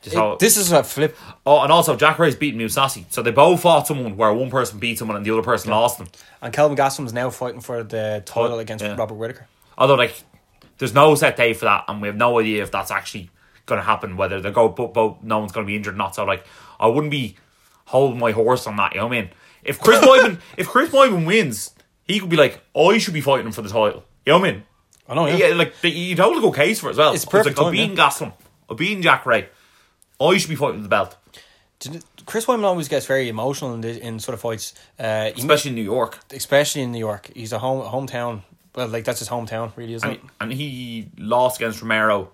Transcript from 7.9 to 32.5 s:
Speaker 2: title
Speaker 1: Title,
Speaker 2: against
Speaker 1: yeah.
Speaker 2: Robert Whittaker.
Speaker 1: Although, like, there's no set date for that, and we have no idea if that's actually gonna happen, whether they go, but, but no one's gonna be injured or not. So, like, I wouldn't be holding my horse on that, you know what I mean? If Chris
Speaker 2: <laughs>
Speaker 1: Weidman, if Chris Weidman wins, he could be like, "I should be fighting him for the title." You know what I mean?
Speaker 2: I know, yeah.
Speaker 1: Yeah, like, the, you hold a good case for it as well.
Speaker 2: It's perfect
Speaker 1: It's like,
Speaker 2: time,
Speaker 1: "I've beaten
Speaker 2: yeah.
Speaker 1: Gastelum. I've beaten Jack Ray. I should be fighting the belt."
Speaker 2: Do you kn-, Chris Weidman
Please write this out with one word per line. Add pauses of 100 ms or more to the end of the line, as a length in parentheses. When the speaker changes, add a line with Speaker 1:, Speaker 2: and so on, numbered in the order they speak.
Speaker 2:
title
Speaker 1:
Title,
Speaker 2:
against
Speaker 1:
yeah.
Speaker 2:
Robert
Whittaker. (300)
Speaker 1:
Although,
like, (560)
there's
no
set
date
for
that,
and
we
have
no
idea
if
that's
actually (380)
gonna
happen,
whether
they
go,
but,
but
no
one's
gonna
be
injured
or
not.
So,
like, (360)
I
wouldn't
be (480)
holding
my
horse
on
that,
you
know
what
I
mean? (340)
If
Chris
Speaker 2:
<laughs>
Speaker 1:
Weidman, (180)
if
Chris
Weidman
wins, (300)
he
could
be
like, (160)
"I
should
be
fighting
him
for
the
title." (220)
You
know
what
I
mean? (440)
Speaker 2:
I
know,
yeah.
Speaker 1:
Yeah,
like,
the,
you
hold
a
good
case
for
it
as
well.
Speaker 2:
It's
perfect
Speaker 1:
It's
like,
Speaker 2:
time,
Speaker 1:
"I've
beaten
Speaker 2:
yeah.
Speaker 1:
Gastelum. (360)
I've
beaten
Jack
Ray. (720)
I
should
be
fighting
the
belt." (640)
Speaker 2:
Do
you
kn-,
Chris
Weidman